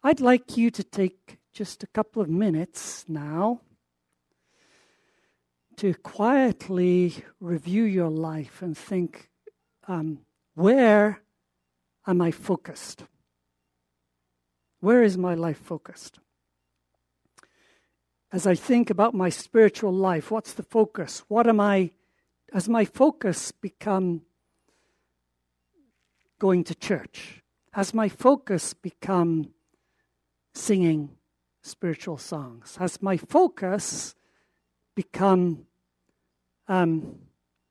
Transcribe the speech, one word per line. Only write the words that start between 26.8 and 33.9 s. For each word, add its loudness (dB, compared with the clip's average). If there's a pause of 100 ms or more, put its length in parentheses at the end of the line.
Has -4
my -2
focus 0
become -2 (1040)
singing -2 (440)
spiritual -10
songs? -14
Has -6
my -2
focus -2 (800)